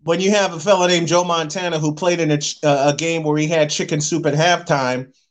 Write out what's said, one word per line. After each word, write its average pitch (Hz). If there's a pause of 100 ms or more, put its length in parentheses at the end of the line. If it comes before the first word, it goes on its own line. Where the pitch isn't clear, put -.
When 170
you 190
have 190
a 165
fella 180
named 170
Joe 175
Montana 170
who 151
played 175
in 156
a 147
ch-, -
uh, 147
a -
game 165
where 151
he 151
had 156
chicken 165
soup 156
at 139
halftime, 143 (180)